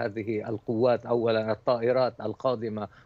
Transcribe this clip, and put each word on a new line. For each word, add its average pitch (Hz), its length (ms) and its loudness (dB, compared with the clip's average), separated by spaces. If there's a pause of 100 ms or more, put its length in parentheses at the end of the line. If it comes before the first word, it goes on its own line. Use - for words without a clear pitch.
هذه 110 440 -4
القوات، 117 580 0
أولا 113 460 2
الطائرات 120 680 0
القادمة 110 680 -4 (180)